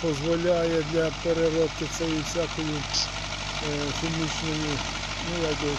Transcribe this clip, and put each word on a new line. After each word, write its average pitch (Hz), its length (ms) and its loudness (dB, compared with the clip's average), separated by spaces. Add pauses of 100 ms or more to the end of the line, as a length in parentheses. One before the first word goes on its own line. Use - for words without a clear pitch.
дозволяє 165 880 4
для 160 200 2 (120)
переробки 165 600 2 (120)
цієї 160 240 0
всякої, 156 540 -2 (920)
е, 147 220 -2 (100)
хімічної, 156 760 -2 (520)
ну, 170 180 0
як 147 140 0
би 147 180 0